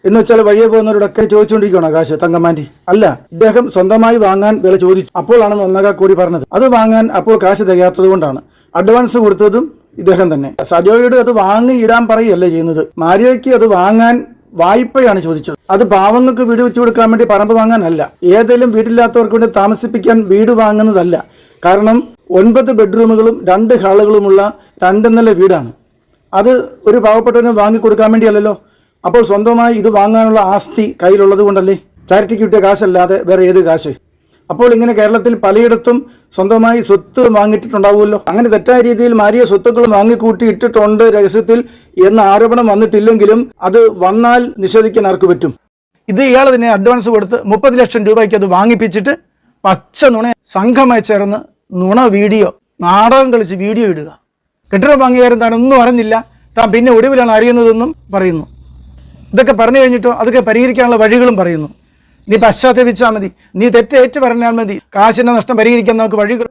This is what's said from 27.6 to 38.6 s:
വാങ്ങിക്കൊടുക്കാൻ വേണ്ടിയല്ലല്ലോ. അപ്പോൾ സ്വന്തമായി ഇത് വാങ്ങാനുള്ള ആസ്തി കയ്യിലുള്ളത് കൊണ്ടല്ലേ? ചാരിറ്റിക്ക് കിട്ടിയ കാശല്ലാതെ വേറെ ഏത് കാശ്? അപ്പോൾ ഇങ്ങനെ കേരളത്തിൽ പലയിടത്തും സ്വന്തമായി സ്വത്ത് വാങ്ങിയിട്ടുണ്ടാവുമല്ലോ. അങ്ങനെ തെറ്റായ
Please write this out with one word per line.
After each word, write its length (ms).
വാങ്ങിക്കൊടുക്കാൻ 520
വേണ്ടിയല്ലല്ലോ. 400
അപ്പോൾ 220
സ്വന്തമായി 520
ഇത് 160
വാങ്ങാനുള്ള 420
ആസ്തി 320
കയ്യിലുള്ളത് 460
കൊണ്ടല്ലേ? 280
ചാരിറ്റിക്ക് 340
കിട്ടിയ 220
കാശല്ലാതെ 520
വേറെ 220
ഏത് 180
കാശ്? 240
അപ്പോൾ 240
ഇങ്ങനെ 240
കേരളത്തിൽ 340
പലയിടത്തും 540
സ്വന്തമായി 520
സ്വത്ത് 360
വാങ്ങിയിട്ടുണ്ടാവുമല്ലോ. 840
അങ്ങനെ 240
തെറ്റായ 340